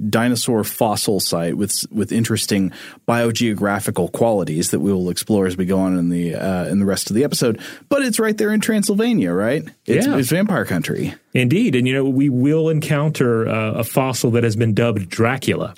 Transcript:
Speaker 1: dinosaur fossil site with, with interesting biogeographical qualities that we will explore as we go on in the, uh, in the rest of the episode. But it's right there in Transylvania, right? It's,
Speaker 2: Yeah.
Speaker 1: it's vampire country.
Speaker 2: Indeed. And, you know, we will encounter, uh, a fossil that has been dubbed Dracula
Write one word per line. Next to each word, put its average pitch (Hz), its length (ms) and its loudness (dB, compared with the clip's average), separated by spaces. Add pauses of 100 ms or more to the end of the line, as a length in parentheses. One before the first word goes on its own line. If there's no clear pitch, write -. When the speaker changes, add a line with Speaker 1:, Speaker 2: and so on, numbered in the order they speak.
(100)
Speaker 1:
dinosaur 113 540 0
fossil 104 560 0
site 85 380 -2
with, - 340 -2
with 104 200 -2
interesting 104 600 0 (340)
biogeographical 107 1080 0
qualities 92 580 0
that 95 100 0
we 98 120 0
will 90 180 0
explore 98 360 0
as 90 100 -2
we 92 100 -2
go 95 120 0
on 92 200 0
in 85 100 0
the, 87 260 -2
uh, 92 320 -2
in 87 120 0
the 101 80 2
rest 95 240 -2
of 98 60 -4
the 127 80 2
episode. 120 360 0 (300)
But 285 120 2
it's 247 160 -2
right 220 180 0
there 214 160 0
in 214 80 2
Transylvania, 208 720 2
right? 117 320 0 (220)
It's, 180 200 2
Speaker 2:
Yeah. 285 100 2
Speaker 1:
it's 127 140 0
vampire 175 340 2
country. - 500 -4 (200)
Speaker 2:
Indeed. 139 400 2
And, 123 120 2
you 127 80 0
know, 135 100 0
we 135 260 2
will 147 400 2
encounter, 143 800 0
uh, 107 240 -2
a 117 120 -2
fossil 131 480 0
that 117 120 4
has 110 120 2
been 113 180 2
dubbed 104 360 0
Dracula 113 680 -2